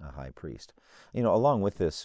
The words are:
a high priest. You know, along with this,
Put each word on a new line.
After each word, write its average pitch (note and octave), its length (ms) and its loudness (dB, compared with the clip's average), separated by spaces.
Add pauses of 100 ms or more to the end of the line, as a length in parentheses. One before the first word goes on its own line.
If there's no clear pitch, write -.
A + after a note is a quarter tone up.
a C#2+ 80 -14
high C2+ 240 -12
priest. - 380 -14 (400)
You B2 100 -2
know, A2 100 4
along A#2+ 300 4
with G2 140 -2
this, E2 280 -2